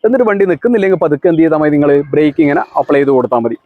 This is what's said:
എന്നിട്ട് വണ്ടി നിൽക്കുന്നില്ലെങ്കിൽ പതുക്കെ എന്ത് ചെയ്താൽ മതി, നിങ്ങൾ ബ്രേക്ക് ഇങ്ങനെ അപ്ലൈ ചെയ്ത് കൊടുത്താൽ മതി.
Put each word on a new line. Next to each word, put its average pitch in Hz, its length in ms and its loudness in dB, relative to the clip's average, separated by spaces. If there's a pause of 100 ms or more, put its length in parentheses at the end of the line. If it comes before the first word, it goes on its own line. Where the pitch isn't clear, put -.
എന്നിട്ട് 247 240 2
വണ്ടി 196 240 0
നിൽക്കുന്നില്ലെങ്കിൽ 190 520 0
പതുക്കെ 147 280 0
എന്ത് 160 100 2
ചെയ്താൽ 156 200 0
മതി, 151 140 0
നിങ്ങൾ 147 140 2 (240)
ബ്രേക്ക് 151 300 0
ഇങ്ങനെ 143 180 0 (160)
അപ്ലൈ 143 220 0
ചെയ്ത് 139 160 0
കൊടുത്താൽ 120 280 -2
മതി. 117 200 -4